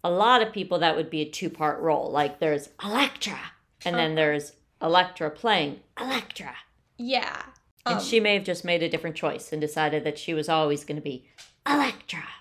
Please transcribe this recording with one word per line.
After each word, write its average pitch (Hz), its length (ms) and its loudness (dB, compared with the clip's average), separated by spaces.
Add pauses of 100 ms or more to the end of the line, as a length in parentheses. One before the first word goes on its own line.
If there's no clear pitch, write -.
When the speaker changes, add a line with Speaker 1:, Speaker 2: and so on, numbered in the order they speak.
Speaker 1:
a - 80 0
lot 226 300 6
of 220 120 2
people 180 260 -2
that 160 180 4
would 160 140 -2
be 156 100 -2
a 151 100 -2
two-part 160 500 -2
role. 160 300 2
Like, 143 280 0
there's 147 320 0 (120)
Elektra, 214 560 -2 (460)
and 175 120 0
then 160 160 2
Speaker 2:
Uh-huh. 160 40 0
Speaker 1:
there's 147 360 2 (300)
Elektra 170 480 2
playing 165 500 0 (200)
Elektra. 240 560 -6 (400)
Speaker 2:
Yeah. 247 460 -2 (420)
Speaker 1:
And 190 140 0
Speaker 2:
Um, 190 60 -4
Speaker 1:
she 226 160 4
may 208 140 4
have 190 100 0
just 175 200 -4
made 175 180 2
a 165 60 0
different 165 280 -4
choice 156 360 -4
and 156 80 -4
decided 151 440 0
that 151 140 -4
she - 160 -6
was 156 140 -2
always 151 360 2
gonna 151 180 -6
be 127 240 -10 (420)
Elektra. 269 580 -2 (140)